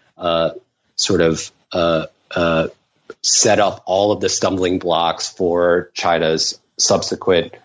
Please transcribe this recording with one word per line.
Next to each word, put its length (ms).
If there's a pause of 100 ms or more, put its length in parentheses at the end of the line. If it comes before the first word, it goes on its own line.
(180)
uh, 320 (460)
sort 240
of, 300 (220)
uh, 340 (300)
uh, 320 (520)
set 380
up 260
all 280
of 80
the 80
stumbling 500
blocks 500
for 640
China's 680 (180)
subsequent, 720 (120)